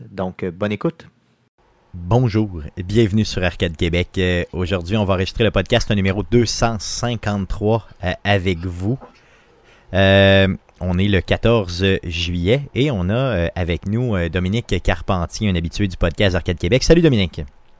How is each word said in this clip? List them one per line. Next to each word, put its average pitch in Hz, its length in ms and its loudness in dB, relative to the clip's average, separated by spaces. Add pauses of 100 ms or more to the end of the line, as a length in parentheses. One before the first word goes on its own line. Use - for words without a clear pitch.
Donc, 95 320 -8
euh, 95 80 -4
bonne 101 220 -4
écoute. 131 340 -6 (880)
Bonjour 98 680 0 (120)
et 95 60 -6
bienvenue 104 440 2
sur - 180 -4
Arcade 87 340 -2
Québec. 87 300 0 (100)
Euh, 90 260 2 (100)
aujourd'hui, 90 440 -2
on 107 80 0
va 95 80 0
enregistrer 95 300 -2
le 104 80 2
podcast 107 400 0
numéro 98 320 0
deux 117 240 2
cent 117 320 -2
cinquante-trois, 107 1040 -2 (180)
euh, 92 80 -2 (120)
avec 95 420 0
vous. 95 320 -4 (960)
Euh, 98 540 6 (320)
on 90 180 -2
est 98 120 2
le 107 120 2
quatorze 95 640 0 (180)
juillet 87 580 -2 (120)
et 135 160 0
on 92 200 -2
a, 101 40 0
euh, 117 420 0
avec 85 300 -4
nous, 113 300 -2
euh, 85 140 -2
Dominique 92 520 -2
Carpentier, 95 680 -2
un 95 80 0
habitué 85 320 -2
du 90 80 -8
podcast 90 400 0
Arcade 87 220 -2
Québec. 104 240 2
Salut 165 220 6
Dominique. 113 400 2 (360)